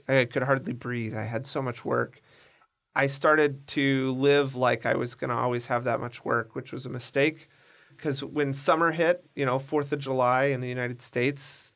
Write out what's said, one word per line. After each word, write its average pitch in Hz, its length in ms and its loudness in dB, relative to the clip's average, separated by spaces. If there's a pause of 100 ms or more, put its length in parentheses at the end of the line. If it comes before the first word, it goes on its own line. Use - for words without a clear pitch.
I 131 160 4
could 123 200 -2
hardly 135 280 0
breathe. 120 440 -6
I 107 80 -4
had 117 220 -4
so - 160 -6
much 123 220 -8
work. 120 360 -2 (760)
I 139 120 2
started 147 640 2
to 135 440 0
live 139 440 4
like 120 280 2
I 117 120 2
was 123 180 -4
gonna 127 220 -4
always 120 300 0
have 123 180 0
that 120 160 0
much 120 240 -10
work, 117 320 -2
which - 160 -10
was 127 120 -10
a 127 60 -10
mistake. 139 580 -2 (480)
'Cause 139 280 -4
when 139 300 -2
summer 165 380 4
hit, 170 320 0 (120)
you 139 100 0
know, 127 120 2
Fourth 143 340 -2
of 147 80 -2
July 131 460 2
in 131 140 0
the 127 80 -6
United 123 320 -6
States, - 760 -4